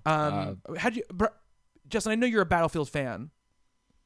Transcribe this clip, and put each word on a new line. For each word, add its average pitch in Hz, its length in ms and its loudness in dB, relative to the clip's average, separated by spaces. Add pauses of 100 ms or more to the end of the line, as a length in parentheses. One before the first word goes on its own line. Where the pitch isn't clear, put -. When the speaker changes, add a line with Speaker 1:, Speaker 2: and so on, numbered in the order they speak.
Speaker 1:
Um, 143 640 0
Speaker 2:
Uh, - 80 -8
Speaker 1:
how'd 226 200 0
you, 240 60 -4 (100)
br-, 185 140 2 (600)
Justin? 220 220 -2
I 220 60 2
know 240 100 2
you're 220 160 4
a 175 40 0
Battlefield 165 420 2
fan, 131 420 -6 (760)